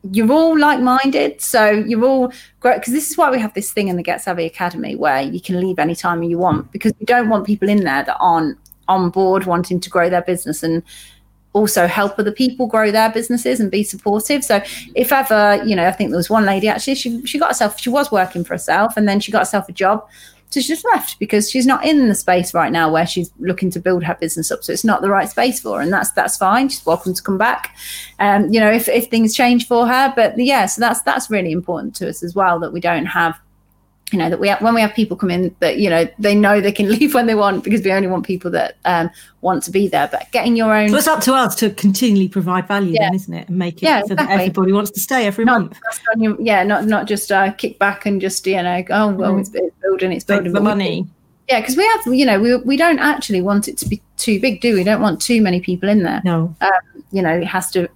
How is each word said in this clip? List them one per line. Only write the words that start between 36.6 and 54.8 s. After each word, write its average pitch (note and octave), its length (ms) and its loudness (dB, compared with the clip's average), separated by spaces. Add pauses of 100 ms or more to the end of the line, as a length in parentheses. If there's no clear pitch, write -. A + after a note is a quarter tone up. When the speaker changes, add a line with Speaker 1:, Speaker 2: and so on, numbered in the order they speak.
Speaker 1:
they G3 100 0
can G3+ 180 -2
<laughs> A3+ 100 2
leave D4 160 2
when A#3+ 100 4
they A3+ 80 2
want, G3+ 300 0
because G#3 180 0
we F#3+ 100 0
only F#3+ 160 0
want F3+ 160 -2
people F3+ 280 -6
that, D#3+ 240 -2 (100)
um, E3+ 240 0 (320)
want F3 220 -2
to E3+ 80 -10
be G3 160 2
there. D3 240 0
But - 200 -8
getting A#3 240 0
your A3+ 160 2
own G#3+ 180 4
Speaker 2:
So A#3 80 4
it's D4+ 100 2
up D#4 140 2
to C4 120 2
us B3+ 220 2
to G#3+ 160 0
continually G3 560 2
provide F#3 400 -2
value G3 260 0
Speaker 1:
Yeah. G3+ 120 2
Speaker 2:
then, F#3 100 0
isn't F#3+ 180 -6
it? - 160 -12
And F3+ 80 -2
make F3 200 -4
it - 60 -8
Speaker 1:
Yeah, C#4+ 180 2
Speaker 2:
so G3+ 120 -4
Speaker 1:
exactly. C#4+ 140 0
Speaker 2:
that G3 140 2
everybody F#3+ 300 0
wants G3+ 200 0
to - 80 -10
stay B3+ 260 0
every G3+ 200 -2
Speaker 1:
Not A#3+ 160 4
Speaker 2:
month. - 180 -8 (120)
Speaker 1:
just - 100 -12 (120)
on A3+ 80 -2
your, G#3+ 180 0
yeah, G#3+ 220 2
not, G#3 240 0
not G#3+ 220 0
just, G#3 240 -4
uh, G3 220 2
kick - 260 -8
back G3 260 -2
and G3+ 160 -2
just, G3 240 -6
you F#3+ 160 0
know, F3+ 220 -2
go, F#3 100 -6
"Oh, G#3 140 2
well, G3 260 0
Speaker 2:
Mm. G3 60 0
Speaker 1:
it's, F#3+ 160 -6
it's F#3 260 -4
building, F#3 300 -2
it's E3 140 -8
Speaker 2:
Take G3+ 100 0
Speaker 1:
building." F3+ 180 -2
Speaker 2:
the G3 60 0
Speaker 1:
But G#3 40 2
we G#3 60 2
Speaker 2:
money. F#3 380 -2 (420)
Speaker 1:
Yeah, B3 120 4
'cause B3+ 140 -4
we F#4 120 2
have, A4 260 0
you C4+ 120 4
know, G#3 140 4
we, A#3+ 180 4
we B3 200 0
don't E4 220 4
actually G#3+ 420 0
want G3+ 260 0
it - 120 -10
to - 100 -6
be G#3 100 -4 (180)
too G#3 220 0
big, B3 220 -2
do A#3+ 120 2
we? F#3+ 60 2
We F3+ 40 0